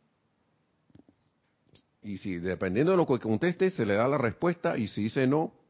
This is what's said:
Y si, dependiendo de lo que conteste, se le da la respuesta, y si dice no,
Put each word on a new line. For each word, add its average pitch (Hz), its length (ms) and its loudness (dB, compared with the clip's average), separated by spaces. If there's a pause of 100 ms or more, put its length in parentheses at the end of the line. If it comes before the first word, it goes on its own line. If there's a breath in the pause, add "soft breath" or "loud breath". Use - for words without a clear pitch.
(2000)
Y 101 160 -8
si, 92 200 -6
dependiendo 92 540 0
de 190 60 4
lo 156 100 2
que 131 100 2
conteste, 170 540 0
se 120 140 -2
le 101 80 2
da 110 140 4
la 143 100 2
respuesta, 165 600 0
y 110 100 -2
si 104 160 -4
dice 127 220 0
no, 147 280 2 (160)